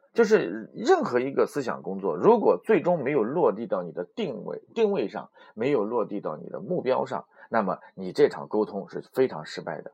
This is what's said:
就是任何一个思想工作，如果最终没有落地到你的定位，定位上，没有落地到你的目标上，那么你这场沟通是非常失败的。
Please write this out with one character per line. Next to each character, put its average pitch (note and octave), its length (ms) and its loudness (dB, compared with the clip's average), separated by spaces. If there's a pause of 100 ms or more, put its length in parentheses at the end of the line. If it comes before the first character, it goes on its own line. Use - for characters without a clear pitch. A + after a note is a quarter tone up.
(140)
就 A#3 120 4
是 C#3+ 500 2
任 D4 300 4
何 A#2+ 160 0
一 C3+ 100 -2
个 B2+ 160 4
思 - 140 -4
想 F2 220 -6
工 F#2+ 180 -8
作， F2 160 0
如 E3 240 4
果 G2+ 200 4
最 G3 200 4
终 E3+ 200 0
没 C3 120 -2
有 B2+ 100 2
落 B2+ 300 2
地 A2 120 -8
到 G2 160 -2
你 E2+ 120 -10
的 E2+ 100 -6
定 B2 400 -8
位， - 180 -8 (140)
定 A3 160 2
位 C#3+ 160 0
上， F2 220 -10 (240)
没 B2 180 -2
有 A#2 140 2
落 A2+ 180 -2
地 G2+ 160 -6
到 E2 160 -6
你 - 140 -14
的 - 100 -10
目 C#3 220 -4
标 B2+ 240 0
上， B2+ 180 -6 (260)
那 A#2 120 0
么 F#2 180 -2 (160)
你 F#2 160 -8
这 C#3 160 6
场 C#2+ 220 -10
沟 G#2+ 160 0
通 G2 240 -8
是 - 120 -10 (120)
非 C3 160 2
常 E2 160 -10
失 - 160 -10
败 D#2+ 200 -8
的。 - 120 -16